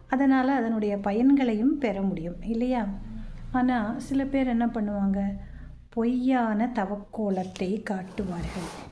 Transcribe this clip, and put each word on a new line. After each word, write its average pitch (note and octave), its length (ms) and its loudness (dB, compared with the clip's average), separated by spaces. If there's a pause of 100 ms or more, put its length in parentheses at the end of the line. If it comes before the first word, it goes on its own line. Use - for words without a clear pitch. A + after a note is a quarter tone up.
அதனால C4+ 460 4
அதனுடைய A3 420 0
பயன்களையும் A#3 800 4
பெற G3 240 -2
முடியும், F3 400 -2
இல்லையா? A3+ 460 0 (640)
ஆனா B3 460 2
சில C#4 260 -2
பேர் C4+ 220 2
என்ன A#3+ 200 2
பண்ணுவாங்க, G#3 520 0 (680)
பொய்யான B3 840 2
தவக்கோலத்தை G3+ 1080 -2
காட்டுவார்கள். F#3 880 -6 (220)